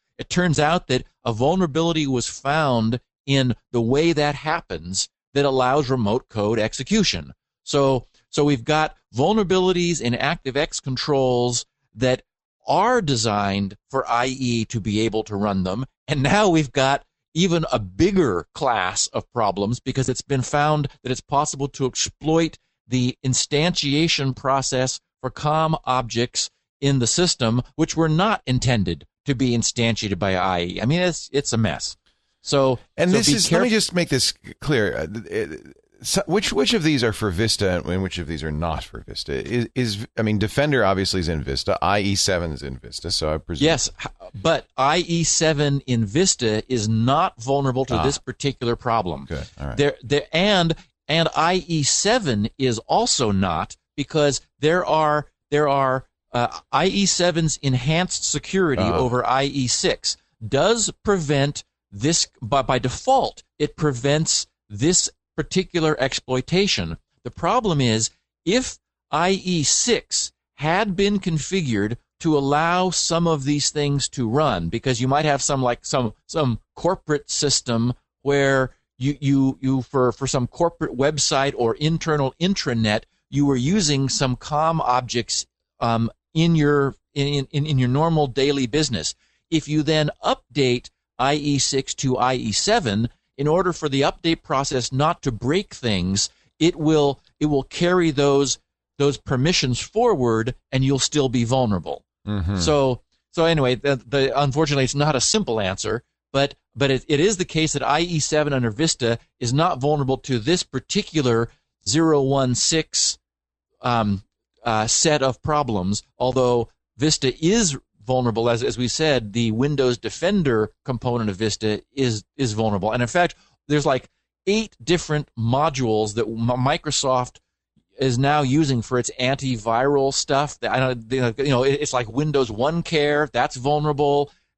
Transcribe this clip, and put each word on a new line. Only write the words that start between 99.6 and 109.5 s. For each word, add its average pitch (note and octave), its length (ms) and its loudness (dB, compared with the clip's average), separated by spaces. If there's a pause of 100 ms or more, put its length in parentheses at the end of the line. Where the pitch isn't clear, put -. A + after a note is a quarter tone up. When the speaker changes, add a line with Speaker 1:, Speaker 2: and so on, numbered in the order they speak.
Speaker 1:
forward, B2 760 0 (180)
and C3 120 0
you'll C3+ 160 2
still C3+ 300 0
be A#2 140 0
vulnerable. G#2+ 600 0 (240)
Speaker 2:
Mm-hmm. G2 300 -2
Speaker 1:
So, C3+ 440 2 (300)
so E3 140 0
anyway, C#3 300 2
the, C#3 200 0 (100)
the, C3+ 340 0
unfortunately, C#3+ 440 2
it's B2 100 -2
not D3 220 0
a A#2+ 60 0
simple B2 380 0
answer, G#2 440 -4 (280)
but, C#3 220 0 (220)
but C3+ 160 0
it, B2+ 160 -2
it D3 120 2
is G3 180 2
the F3+ 80 -4
case D#3+ 280 -2
that C3+ 100 -4
I D3 180 2
E F3 180 -2
seven D3 340 0
under B2 160 0
Vista A#2+ 480 -2 (220)
is B2 140 -2